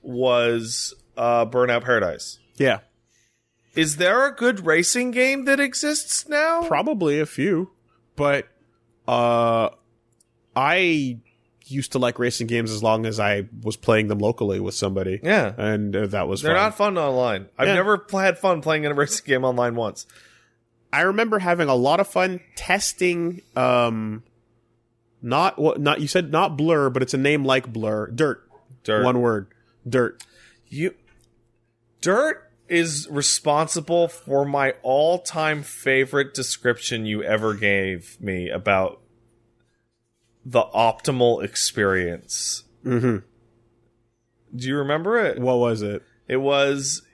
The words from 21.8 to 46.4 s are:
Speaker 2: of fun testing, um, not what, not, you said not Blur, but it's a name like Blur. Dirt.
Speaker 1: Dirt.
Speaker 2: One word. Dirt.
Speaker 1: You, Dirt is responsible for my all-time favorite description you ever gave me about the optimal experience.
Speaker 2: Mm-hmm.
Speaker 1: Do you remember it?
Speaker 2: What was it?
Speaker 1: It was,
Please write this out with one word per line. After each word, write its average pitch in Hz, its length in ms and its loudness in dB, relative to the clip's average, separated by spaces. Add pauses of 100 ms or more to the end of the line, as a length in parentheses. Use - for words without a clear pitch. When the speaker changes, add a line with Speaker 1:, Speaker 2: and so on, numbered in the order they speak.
Speaker 2:
of 196 80 -2
fun 185 320 -2 (160)
testing, 180 840 -2 (120)
um, 117 720 0 (960)
not 139 380 0
what, 151 200 2
not, 147 200 0
you 151 80 -4
said 165 240 -2
not 160 240 0
Blur, 147 340 2
but 127 120 0
it's 127 120 -2
a 139 40 0
name 143 260 2
like 131 280 0
Blur. 107 360 -4
Dirt. 131 340 -2 (400)
Speaker 1:
Dirt. 107 220 2
Speaker 2:
One 123 160 2
word. 110 260 0 (420)
Dirt. 120 360 0 (420)
Speaker 1:
You, 151 280 -6 (1080)
Dirt 240 500 0 (180)
is 165 420 0
responsible 156 960 0
for 139 360 -2
my 139 280 0 (100)
all-time 156 800 0
favorite 135 720 0
description 120 720 -2
you 107 160 -2
ever 107 320 0
gave 98 640 -2
me 92 280 -4
about 95 520 0 (1400)
the 123 180 0 (120)
optimal 117 680 2
experience. - 1200 -2 (200)
Speaker 2:
Mm-hmm. 120 340 0 (1400)
Speaker 1:
Do 123 120 -8
you 139 80 -2
remember 156 480 -2
it? 143 140 -2
Speaker 2:
What 127 200 2
was 117 240 0
it? 101 200 -6 (240)
Speaker 1:
It 127 120 0
was, 139 640 0 (120)